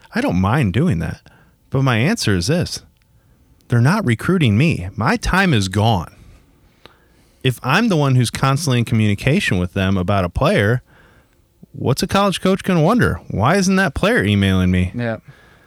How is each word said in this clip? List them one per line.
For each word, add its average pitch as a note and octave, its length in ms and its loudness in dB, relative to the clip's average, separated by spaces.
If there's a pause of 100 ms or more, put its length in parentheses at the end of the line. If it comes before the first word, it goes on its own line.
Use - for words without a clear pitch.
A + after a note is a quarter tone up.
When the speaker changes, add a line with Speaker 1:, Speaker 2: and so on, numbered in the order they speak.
(160)
Speaker 1:
I A3+ 60 -4
don't B3+ 180 -2
mind G2+ 340 0
doing B2 260 0
that. E2 220 -8 (480)
But C3+ 140 -2
my B2+ 140 0
answer C3+ 380 0
is F2 120 -2
this. D#3 340 -4 (840)
They're A#2+ 140 2
not F3 240 2
recruiting A#2+ 520 2
me. A2+ 380 0
My D3+ 220 -2
time F#3 360 0
is G2+ 140 0
gone. G#2 460 0 (1300)
If C3 200 -2
I'm F3+ 240 0
the F#3+ 80 0
one C#3 200 2
who's B2 160 0
constantly C3+ 480 -2
in A2+ 60 0
communication A2 720 0
with F2+ 160 -4
them F#2+ 220 0
about F#2+ 300 -2
a E2+ 40 -4
player, B2+ 520 0 (880)
what's A2 320 -4
a F#3 40 -4
college G3 340 0
coach F#3+ 200 0
gonna F3+ 200 0
wonder? D3+ 480 2
Why B2 260 0
isn't F#3+ 220 2
that F#3+ 160 0
player G3+ 280 0
emailing F#2+ 480 2
me? F2+ 240 0
Speaker 2:
Yeah. A#2 240 -6 (500)